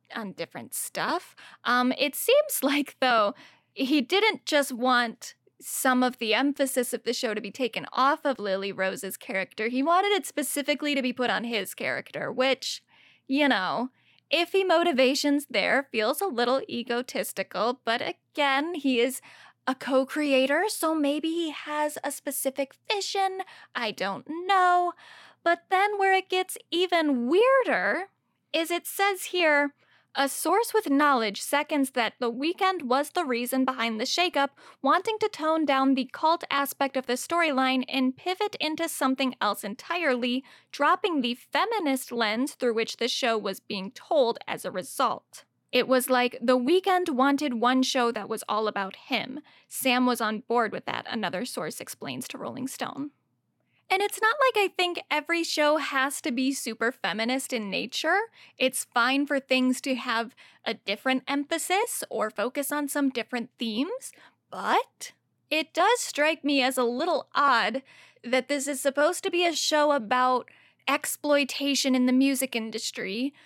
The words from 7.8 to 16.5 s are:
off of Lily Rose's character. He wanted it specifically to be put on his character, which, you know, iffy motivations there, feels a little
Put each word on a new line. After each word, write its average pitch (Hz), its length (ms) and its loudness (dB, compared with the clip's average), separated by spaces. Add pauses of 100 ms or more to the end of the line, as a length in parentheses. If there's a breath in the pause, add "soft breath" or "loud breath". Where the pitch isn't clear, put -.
off 277 320 2
of 269 140 -2
Lily 196 320 -4
Rose's 190 460 -4
character. 190 500 -6
He 254 160 0
wanted 359 280 4
it 392 140 0
specifically 294 680 -2
to 277 80 0
be 247 100 -2
put 247 160 -2
on 190 140 -2
his 226 300 -4
character, 143 580 -6
which, 254 520 -2 (440 soft breath)
you 285 200 2
know, 196 420 0 (420 soft breath)
iffy 349 360 2
motivations 294 840 4
there, 202 420 0
feels 214 300 0
a 392 60 -2
little 240 420 0